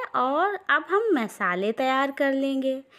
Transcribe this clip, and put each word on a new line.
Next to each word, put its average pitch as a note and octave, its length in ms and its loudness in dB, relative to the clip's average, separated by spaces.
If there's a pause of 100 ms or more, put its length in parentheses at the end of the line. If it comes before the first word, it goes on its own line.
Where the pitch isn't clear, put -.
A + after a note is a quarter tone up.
और D#4 540 0 (100)
अब D#4 200 2
हम G#4 260 2
मसाले G3 580 0
तैयार C4 380 0
कर C#4 220 0
लेंगे। C4+ 480 -2 (180)